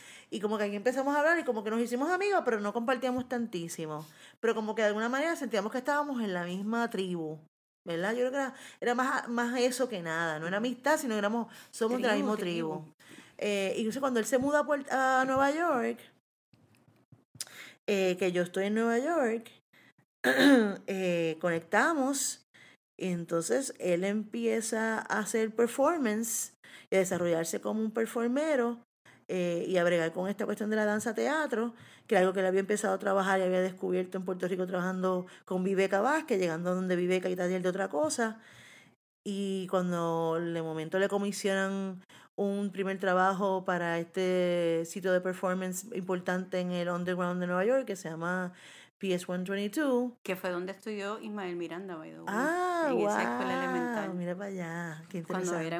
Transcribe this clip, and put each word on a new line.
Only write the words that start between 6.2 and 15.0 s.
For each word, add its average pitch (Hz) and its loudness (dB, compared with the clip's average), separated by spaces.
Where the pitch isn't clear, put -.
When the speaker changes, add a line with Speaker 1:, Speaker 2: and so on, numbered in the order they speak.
Speaker 1:
en 202 -2
la 175 -2
misma 208 -2
tribu, 175 -4
¿verdad? 175 -2
Yo 247 0
creo 254 0
que 269 -4
era, 262 -2
era 240 2
más, 262 0
más 240 0
eso 254 2
que 196 -6
nada. 165 -2
No 160 -6
era 185 -2
amistad, 254 2
sino 233 -2
éramos, 214 0
somos 233 0
de 254 0
la 220 4
Speaker 2:
Tribu, 202 0
Speaker 1:
misma 214 0
Speaker 2:
tribu. 170 -2
Speaker 1:
tribu. 156 -16
Eh, 196 0
incluso 220 -2
cuando 262 2
él 214 2
se 262 2
muda 285 2
a 285 2
Puert-, 285 -2
a 262 4